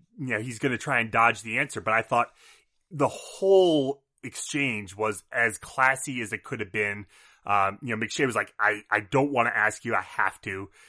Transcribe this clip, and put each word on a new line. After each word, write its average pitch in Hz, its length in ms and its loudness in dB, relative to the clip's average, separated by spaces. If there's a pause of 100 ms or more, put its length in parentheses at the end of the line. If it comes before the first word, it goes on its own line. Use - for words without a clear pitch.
(200)
you 135 80 -8
know, 110 140 -2
he's 117 180 -8
gonna 127 180 0
try 131 220 0
and 110 120 -2
dodge 117 320 4
the 113 160 -4
answer, 139 200 -4
but 110 140 -2
I 113 80 2
thought 120 260 0 (640)
the 139 160 0
whole 175 920 2 (220)
exchange 110 720 -6
was 107 360 -2
as 117 280 0
classy 131 600 0
as 113 140 -6
it 110 100 -8
could 123 160 -8
have 98 120 -6
been. 104 340 -4 (400)
Um, 101 380 2
you 117 120 -4
know, 110 80 -4
McShay 135 220 -2
was 120 80 0
like, 104 260 -2
"I, 104 300 2
I 104 120 2
don't 135 300 0
wanna 120 220 2
ask 110 320 0
you, 117 80 -2
I 95 80 2
have - 400 -4
to." 98 280 -10 (200)